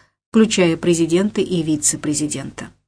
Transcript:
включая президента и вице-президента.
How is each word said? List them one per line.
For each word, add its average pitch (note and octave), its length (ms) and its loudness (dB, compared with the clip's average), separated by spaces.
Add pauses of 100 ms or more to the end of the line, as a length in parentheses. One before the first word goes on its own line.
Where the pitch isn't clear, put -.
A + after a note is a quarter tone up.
(300)
включая G3+ 460 4
президента E3+ 640 0
и F3 220 -2
вице-президента. D3 1040 -4 (200)